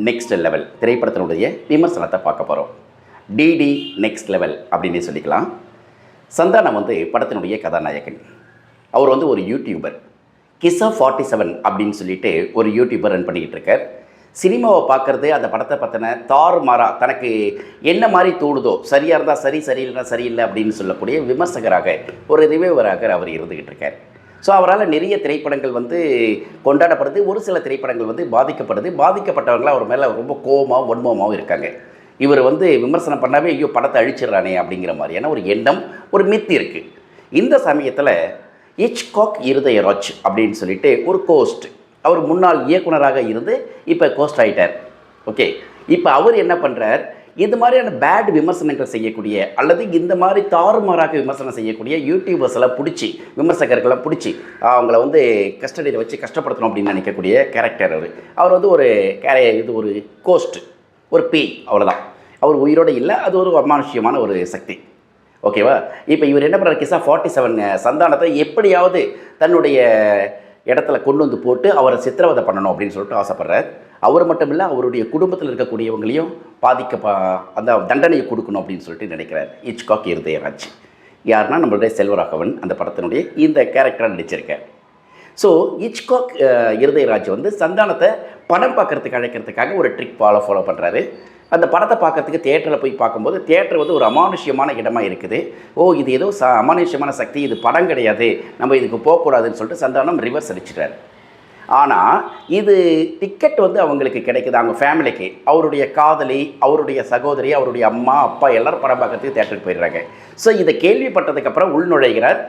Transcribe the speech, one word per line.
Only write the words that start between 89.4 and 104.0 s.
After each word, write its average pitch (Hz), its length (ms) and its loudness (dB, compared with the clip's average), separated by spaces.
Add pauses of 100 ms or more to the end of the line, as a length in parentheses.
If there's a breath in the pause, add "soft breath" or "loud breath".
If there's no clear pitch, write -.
ஒரு 147 200 0
ட்ரிக் - 240 -10
ஃபாலோ, 104 280 6
ஃபாலோ 98 220 0
பண்றாரு. 90 400 -2 (400 loud breath)
அந்த 170 180 2
படத்தை 208 300 2
பார்க்கறதுக்கு 151 480 -2
தியேட்டர்ல 151 360 0
போய் 135 100 -2
பார்க்கும்போது, 120 520 -2
தியேட்டர் 175 340 2
வந்து 151 160 0
ஒரு 135 120 2
அமானுஷ்யமான 139 680 0
இடமா 113 280 -4
இருக்குது. 98 540 -6 (200 loud breath)
"ஓ, 175 200 4
இது 135 180 0
ஏதோ 175 280 0
ச-, 131 40 2
அமானுஷ்யமான 139 640 2
சக்தி, 135 320 -6
இது 117 160 -4
படம் 131 300 2
கிடையாது, 117 560 0 (140 loud breath)
நம்ம 131 180 2
இதுக்கு 117 360 0
போகக்கூடாதுன்னு" 135 400 2
சொல்லிட்டு 117 360 -6
சந்தானம் 135 280 0
ரிவர்ஸ் 127 380 -6
அடிச்சிட்டாரு. 87 380 -8 (760 loud breath)
ஆனா, 131 640 2 (160)
இது 175 600 2 (120)
டிக்கெட் 202 360 -2
வந்து 185 240 2
அவங்களுக்கு 139 400 0